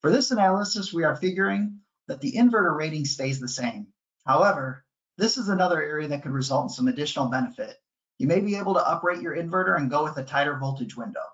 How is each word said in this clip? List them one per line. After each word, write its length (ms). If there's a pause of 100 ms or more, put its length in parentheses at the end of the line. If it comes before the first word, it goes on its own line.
For 100
this 180
analysis, 640
we 100
are 120
figuring 640 (280)
that 140
the 120
inverter 440
rating 280
stays 340
the 80
same. 400 (400)
However, 580 (320)
this 200
is 120
another 320
area 280
that 120
could 100
result 340
in 40
some 180
additional 420
benefit. 520 (380)
You 80
may 120
be 180
able 180
to 120
uprate 360
your 120
inverter 400
and 140
go 140
with 140
a 60
tighter 360
voltage 360
window. 280 (100)